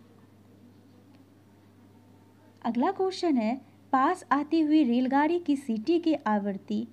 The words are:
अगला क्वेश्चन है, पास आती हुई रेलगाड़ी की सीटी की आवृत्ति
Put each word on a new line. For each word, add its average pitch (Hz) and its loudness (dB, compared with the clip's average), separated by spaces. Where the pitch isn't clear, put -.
अगला 240 0
क्वेश्चन 370 0
है, 226 0
पास 285 2
आती 294 2
हुई 302 4
रेलगाड़ी 262 2
की 294 -2
सीटी 240 -2
की 330 0
आवृत्ति 208 -4